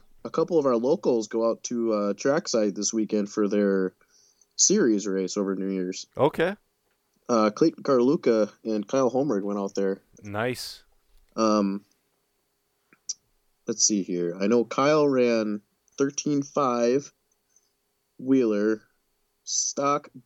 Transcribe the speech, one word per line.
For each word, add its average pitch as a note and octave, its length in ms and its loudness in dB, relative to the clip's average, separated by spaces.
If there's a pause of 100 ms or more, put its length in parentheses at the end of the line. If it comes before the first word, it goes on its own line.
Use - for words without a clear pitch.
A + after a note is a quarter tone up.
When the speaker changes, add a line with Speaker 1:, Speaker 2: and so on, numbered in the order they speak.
(260)
Speaker 1:
a A#2 40 -8
couple E3 300 0
of C#3 60 0
our B2+ 100 4
locals A#2+ 520 0
go A2+ 220 0
out G#2+ 140 -4
to, A#2 300 -2
uh, G#2 200 0
trackside A2 600 0
this G2+ 180 -4
weekend G#2+ 360 -2
for G#2 180 -2
their G2 460 0 (640)
series A#2 500 2
race F#2+ 300 -4
over G2 180 -2
New F#2+ 140 -6
Year's. F#2 380 -6 (100)
Speaker 2:
Okay. D#3+ 380 0 (760)
Speaker 1:
Uh, A2 200 4
Clayton D#3+ 340 0
Carlucca B2 680 2 (120)
and G#2+ 240 -4
Kyle C3 240 0
Holmberg B2 320 -2
went G2+ 160 -4
out G2 160 -6
there. G2 260 -2 (220)
Speaker 2:
Nice. G#2+ 600 -8 (520)
Speaker 1:
Um, G#2 500 0 (1800)
let's - 180 -2
see G#2 160 2
here. F2 400 -4
I A#2 60 0
know A#2 180 2
Kyle D3 420 2
ran A2+ 540 0 (360)
thirteen C#3+ 440 -2
five B2 680 0 (1080)
wheeler, A2 640 2 (640)
stock - 640 -2 (160)